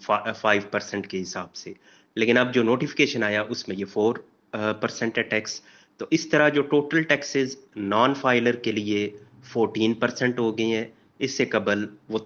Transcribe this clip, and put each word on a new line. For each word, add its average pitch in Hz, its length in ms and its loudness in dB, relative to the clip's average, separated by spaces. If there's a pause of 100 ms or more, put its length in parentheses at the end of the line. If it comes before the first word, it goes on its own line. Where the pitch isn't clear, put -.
फा-, 107 320 -2
फ़ाइव 104 400 2
परसेंट 101 320 -4
के 98 120 -8
हिसाब 90 340 -8
से। - 240 -16 (420)
लेकिन 117 200 4
अब 123 140 2
जो 120 120 4
नोटिफिकेशन 120 600 0
आया 104 200 0
उसमें 107 320 -8
ये 95 100 -6
फ़ोर, 110 340 0 (340)
अ, 107 200 -2
परसेंट 113 440 -4
है 120 60 0
टैक्स। 107 380 -4 (380)
तो - 140 -8
इस 165 180 -2
तरह 151 180 6
जो 143 120 2
टोटल 147 420 2
टैक्सेस 139 540 -2 (200)
नॉन 110 360 2
फाइलर 123 420 2
के 117 160 -4
लिए 104 360 -2 (460)
फ़ोर्टीन 110 400 2
परसेंट 123 460 0
हो 113 120 2
गए 110 120 -2
हैं, 113 300 -2 (280)
इससे 131 240 -2
कबल 104 440 0 (200)
वो 110 160 -2